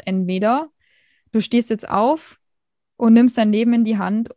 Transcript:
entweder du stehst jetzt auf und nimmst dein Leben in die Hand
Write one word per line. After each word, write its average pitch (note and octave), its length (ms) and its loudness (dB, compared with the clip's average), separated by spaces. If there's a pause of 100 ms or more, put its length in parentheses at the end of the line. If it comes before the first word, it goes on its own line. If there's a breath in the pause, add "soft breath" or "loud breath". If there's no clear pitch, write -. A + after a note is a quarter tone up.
entweder F#3+ 640 -2 (640)
du A3 80 -2
stehst A#3 300 -2
jetzt G#3+ 200 -6
auf B3+ 480 -2 (600)
und A3+ 160 4
nimmst A#3+ 240 4
dein G#3+ 140 0
Leben A3+ 220 0
in A#3 120 2
die A3 120 -2
Hand G3+ 400 -4